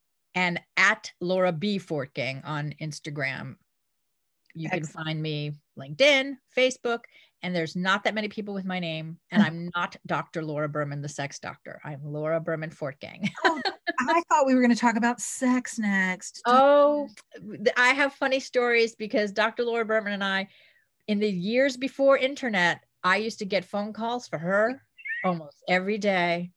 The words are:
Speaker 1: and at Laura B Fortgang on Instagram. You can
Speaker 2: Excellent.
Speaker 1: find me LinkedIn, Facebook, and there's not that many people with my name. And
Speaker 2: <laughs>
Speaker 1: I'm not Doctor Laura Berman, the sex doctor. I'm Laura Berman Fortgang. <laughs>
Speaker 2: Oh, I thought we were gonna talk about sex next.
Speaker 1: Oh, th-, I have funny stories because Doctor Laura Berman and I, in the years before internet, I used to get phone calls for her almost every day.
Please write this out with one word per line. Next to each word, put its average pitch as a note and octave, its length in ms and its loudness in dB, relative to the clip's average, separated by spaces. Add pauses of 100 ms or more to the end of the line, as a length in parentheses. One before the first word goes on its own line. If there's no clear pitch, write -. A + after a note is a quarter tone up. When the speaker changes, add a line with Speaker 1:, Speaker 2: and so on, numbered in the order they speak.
(360)
Speaker 1:
and F3 260 0 (160)
at G3+ 420 2
Laura F#3 320 2
B G3 280 -2
Fortgang C3+ 680 -6
on D3 340 -4
Instagram. D3 760 -6 (1000)
You D#3+ 140 -8
can F3 100 -4
Speaker 2:
Excellent. D#3 260 -10
Speaker 1:
find D#3 160 -4
me D3 320 -4 (240)
LinkedIn, C4+ 580 2 (220)
Facebook, B3 440 0 (420)
and F3+ 120 -2
there's D#3+ 200 -2
not F#3+ 280 0
that G3+ 120 0
many G#3+ 120 -4
people G#3 260 -8
with F#3+ 120 -6
my F#3 140 -4
name. D#3+ 380 -6 (120)
And F3+ 120 4
Speaker 2:
<laughs> - 20 8
Speaker 1:
I'm E3+ 320 -4
not F3 200 -4 (120)
Doctor D#3+ 360 -4
Laura D3+ 240 -2
Berman, C#3+ 340 -4
the C#3 80 -6
sex C#3+ 280 -8
doctor. - 480 -14
I'm C#3+ 180 -12
Laura D3+ 360 -2
Berman D#3+ 320 -6
Fortgang. - 580 -8 (140)
<laughs> - 0 - (580)
Speaker 2:
Oh, B3 120 -2
I E4+ 160 4
thought C#4+ 160 4
we C4 100 6
were B3+ 60 6
gonna A#3+ 140 6
talk A3+ 200 2
about A#3+ 240 0
sex - 580 -2
next. F#3+ 680 -2
Speaker 1:
Oh, C#4+ 640 6 (280)
th-, G3+ 380 -4
I B3 140 6
have C#4 240 2
funny C4+ 260 0
stories A#3 560 2
because G#3 380 -2
Doctor A3 300 0
Laura A#3 200 0
Berman G#3+ 300 0
and G3 100 -4
I, G3 240 -2 (600)
in G#3 120 2
the G#3+ 100 2
years A#3 460 2
before C4+ 420 2
internet, G#3+ 640 0 (220)
I F#3 140 4
used A3 220 -4
to G#3+ 60 -6
get F#3 200 -2
phone G#3 260 -6
calls A#3 340 -6
for - 120 -6
her G#3 440 0 (440)
almost E3 320 -4 (100)
every F#3 300 0
day. F3+ 600 0